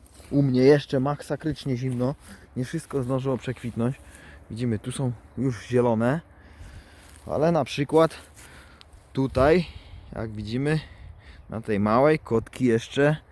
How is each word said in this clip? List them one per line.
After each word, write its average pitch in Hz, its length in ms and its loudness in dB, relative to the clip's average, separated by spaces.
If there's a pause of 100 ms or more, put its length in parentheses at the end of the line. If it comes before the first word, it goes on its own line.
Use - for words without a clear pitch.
(300)
U 143 120 2
mnie 127 180 2
jeszcze 139 400 4
masakrycznie 143 760 -4
zimno. 127 380 -2 (420)
Nie 127 80 -4
wszystko 139 380 -6
zdążyło 131 360 -2
przekwitnąć. 120 580 -4 (540)
Widzimy, 113 280 -2
tu 127 140 -8
są 127 200 -4 (260)
już 123 280 -4
zielone. 120 540 2 (1080)
Ale 135 260 0
na 151 120 2
przykład 156 500 2 (960)
tutaj, 139 540 2 (460)
jak 110 180 -8
widzimy, 123 500 -2 (720)
na 110 100 -8
tej 107 200 0
małej 131 380 4
kotki - 460 -4
jeszcze 135 520 2 (160)